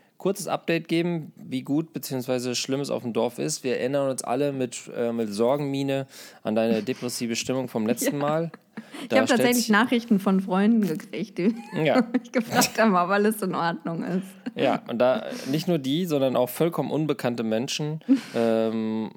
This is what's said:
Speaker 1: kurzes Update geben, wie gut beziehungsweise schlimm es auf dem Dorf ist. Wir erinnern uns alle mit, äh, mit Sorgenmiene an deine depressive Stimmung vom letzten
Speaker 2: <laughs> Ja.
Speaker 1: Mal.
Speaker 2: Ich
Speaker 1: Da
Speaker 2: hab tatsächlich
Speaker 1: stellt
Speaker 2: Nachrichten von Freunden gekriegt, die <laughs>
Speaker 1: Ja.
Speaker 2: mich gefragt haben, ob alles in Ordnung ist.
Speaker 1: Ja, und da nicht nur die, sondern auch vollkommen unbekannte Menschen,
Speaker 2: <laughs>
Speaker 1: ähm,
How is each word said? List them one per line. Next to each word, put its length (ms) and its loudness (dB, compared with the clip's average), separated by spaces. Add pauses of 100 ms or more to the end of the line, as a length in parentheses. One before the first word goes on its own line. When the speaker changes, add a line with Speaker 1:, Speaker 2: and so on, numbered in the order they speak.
(180)
Speaker 1:
kurzes 320 -4
Update 380 -2
geben, 480 -2
wie 280 -6
gut 320 -2
beziehungsweise 600 -4
schlimm 260 -2
es 100 -4
auf 120 -2
dem 120 -4
Dorf 240 0
ist. 260 -4
Wir 140 0
erinnern 320 0
uns 120 -2
alle 300 0
mit, 260 -4 (160)
äh, 180 0
mit 200 -2
Sorgenmiene 720 0 (360)
an 120 -2
deine 280 2
depressive 520 -4
Stimmung 340 -2
vom 180 -2
letzten 300 2
Speaker 2:
<laughs> 40 -2
Ja. 80 0
Speaker 1:
Mal. 240 0 (500)
Speaker 2:
Ich 60 -10
Speaker 1:
Da 120 2
Speaker 2:
hab 80 4
tatsächlich 360 4
Speaker 1:
stellt 180 6
Speaker 2:
Nachrichten 380 2
von 200 4
Freunden 420 4
gekriegt, 560 -4
die 160 2 (180)
<laughs> 120 0
Speaker 1:
Ja. 180 6 (100)
Speaker 2:
mich 200 -4
gefragt 460 0
haben, 160 4
ob 140 2
alles 320 2
in 140 -2
Ordnung 480 -4
ist. 240 -2 (300)
Speaker 1:
Ja, 320 0
und 100 -4
da 280 2 (240)
nicht 180 -2
nur 100 2
die, 280 0
sondern 280 2
auch 140 2
vollkommen 420 -2
unbekannte 540 -2
Menschen, 560 -2 (180)
Speaker 2:
<laughs> 160 -10
Speaker 1:
ähm, 840 0